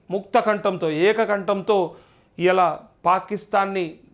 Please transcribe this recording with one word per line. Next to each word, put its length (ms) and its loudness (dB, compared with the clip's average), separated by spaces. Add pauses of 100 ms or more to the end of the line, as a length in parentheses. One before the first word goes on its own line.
(100)
ముక్త 280 -2
కంఠంతో, 520 0
ఏకకంఠంతో 1040 0 (440)
ఇవాళ 380 2 (300)
పాకిస్తాన్ని 880 -2 (200)